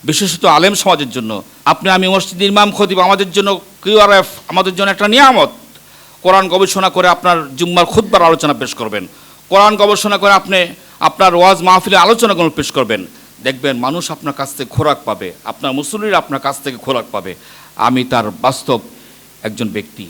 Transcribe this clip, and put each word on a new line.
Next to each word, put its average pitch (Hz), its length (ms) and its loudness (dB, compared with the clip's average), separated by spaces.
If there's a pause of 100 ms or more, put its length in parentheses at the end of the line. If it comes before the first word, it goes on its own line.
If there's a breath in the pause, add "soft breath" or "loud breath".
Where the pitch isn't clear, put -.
বিশেষত 170 400 -4
আলেম 175 300 4
সমাজের 156 360 0
জন্য, 110 320 -8 (220 loud breath)
আপনি 175 260 0
আমি 185 180 2
মসজিদ 185 340 -2
ইমাম 202 300 2
খতিব, 190 260 -2
আমাদের 185 320 2
জন্য 196 300 -2 (220)
কিউআরএফ, 202 440 4 (220)
আমাদের 185 280 -2
জন্য 196 140 -2
একটা 208 180 -2
নিয়ামত। 247 420 4 (720 loud breath)
কোরআন 190 260 4
গবেষণা 190 420 0
করে 180 180 0
আপনার 170 480 0
জুম্মার 175 300 0
খুতবার 190 360 0
আলোচনা 160 320 2
পেশ 120 200 -8
করবেন, 104 320 -8 (420 loud breath)
কোরআন 208 280 4
গবেষণা 202 420 0
করে 202 140 4
আপনি 185 340 2 (340 loud breath)
আপনার 175 340 2
ওয়াজ 175 280 4
মাহফিলে 185 340 2
আলোচনাগুলো 190 540 2
পেশ - 220 -8
করবেন। 110 340 -2 (360 loud breath)
দেখবেন 131 340 -4
মানুষ 147 340 -6
আপনার 147 240 -8
কাছ 139 200 -8
থেকে 123 160 -12
খোরাক 147 340 0
পাবে, 98 280 -8 (120)
আপনার 131 280 -8
মুসল্লিরা 196 460 -4
আপনার 139 220 -6
কাছ 139 200 -6
থেকে 131 160 -10
খোরাক 120 360 -4
পাবে। 92 220 -8 (420 loud breath)
আমি 123 280 0
তার 117 260 -2
বাস্তব 131 500 -4 (640 loud breath)
একজন 110 260 -8
ব্যক্তি। 98 420 -12